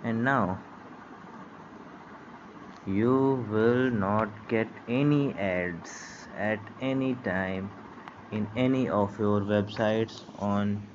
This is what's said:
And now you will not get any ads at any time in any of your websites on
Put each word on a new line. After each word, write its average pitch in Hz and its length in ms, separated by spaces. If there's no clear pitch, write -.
And 117 200
now 110 360
you 127 640
will 120 420
not 104 580
get 113 180
any 143 440
ads 90 960
at 104 220
any 131 320
time 95 460
in 107 140
any 127 320
of 101 300
your 104 200
websites 107 840
on 101 420